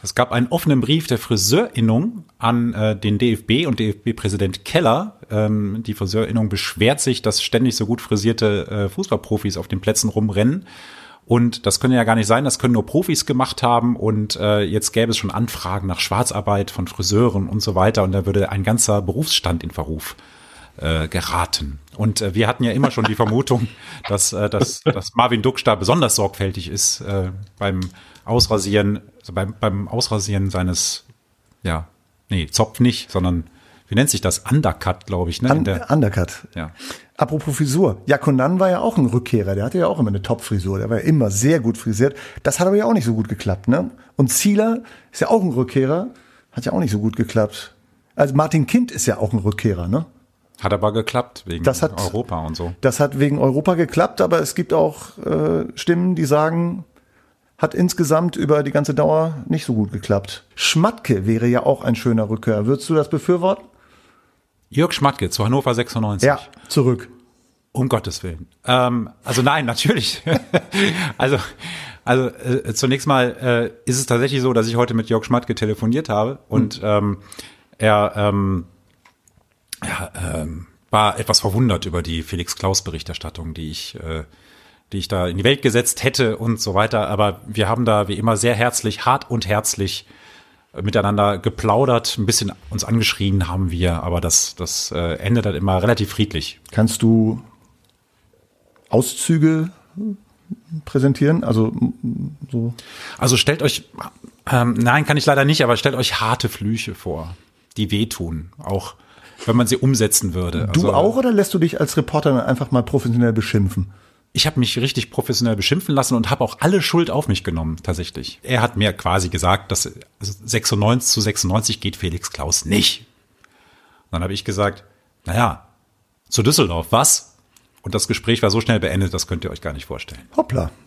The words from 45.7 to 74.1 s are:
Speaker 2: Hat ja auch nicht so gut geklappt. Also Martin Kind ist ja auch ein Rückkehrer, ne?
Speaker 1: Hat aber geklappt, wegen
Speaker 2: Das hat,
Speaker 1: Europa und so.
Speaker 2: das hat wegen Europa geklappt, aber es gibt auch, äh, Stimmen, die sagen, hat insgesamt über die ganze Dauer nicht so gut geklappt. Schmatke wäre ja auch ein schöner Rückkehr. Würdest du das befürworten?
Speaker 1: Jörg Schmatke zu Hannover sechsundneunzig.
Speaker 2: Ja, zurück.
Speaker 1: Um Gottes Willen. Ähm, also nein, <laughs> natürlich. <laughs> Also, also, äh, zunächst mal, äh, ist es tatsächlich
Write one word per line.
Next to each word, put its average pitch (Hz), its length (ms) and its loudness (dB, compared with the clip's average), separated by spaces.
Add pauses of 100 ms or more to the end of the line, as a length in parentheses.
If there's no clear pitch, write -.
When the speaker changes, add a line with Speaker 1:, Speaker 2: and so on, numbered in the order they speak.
Speaker 2:
Hat - 120 -8
ja - 60 -2
auch - 80 0
nicht 135 120 0
so 104 80 0
gut 110 160 0
geklappt. - 600 -2 (400)
Also 139 180 2
Martin 151 320 2
Kind 247 260 2
ist - 140 -4
ja 107 120 2
auch 104 140 -2
ein 113 80 0
Rückkehrer, 95 480 -2
ne? 139 180 0 (560)
Speaker 1:
Hat 101 120 0
aber 104 200 0
geklappt, 113 520 -4
wegen 82 180 -6
Speaker 2:
Das 127 200 2
hat, - 160 -4
Speaker 1:
Europa 98 400 -4
und 78 160 -6
so. 87 260 -6
Speaker 2:
das 131 180 2
hat 139 200 0
wegen 143 180 2
Europa 139 380 2
geklappt, - 460 0
aber 170 180 4
es - 160 -4
gibt 170 180 -2
auch, 160 460 0
äh, 160 460 0 (100)
Stimmen, 175 400 0
die 160 100 0
sagen, 165 600 0 (720)
hat - 180 -2
insgesamt 170 600 2
über 147 260 2
die 139 80 -4
ganze 147 220 0
Dauer 156 540 0
nicht 160 180 -2
so 127 80 -2
gut 104 180 0
geklappt. - 540 -4 (100)
Schmatke 151 720 0
wäre 113 200 2
ja 123 160 2
auch 135 200 0
ein 120 120 2
schöner 113 340 0
Rückkehr. 107 360 0
Würdest 139 240 -2
du 160 60 2
das 151 140 2
befürworten? 180 560 0 (1040)
Speaker 1:
Jörg 160 240 0
Schmatke 139 360 -2
zu 104 160 -2
Hannover 127 300 0
sechsundneunzig. 110 520 -2
Speaker 2:
Ja, 143 120 2 (280)
zurück. 123 420 0 (640)
Speaker 1:
Um 131 160 0
Gottes 107 340 -4
Willen. 85 240 -10 (180)
Ähm, 123 440 0 (140)
also 117 180 0
nein, 143 240 2
<laughs> - 20 -2
natürlich. - 560 0 (480)
<laughs> 185 460 -2
Also, 135 200 2 (680)
also, 127 220 2
äh, 127 460 -4
zunächst 131 320 0
mal, 123 640 2 (140)
äh, - 40 -2
ist 131 100 0
es 131 80 -4
tatsächlich 127 340 2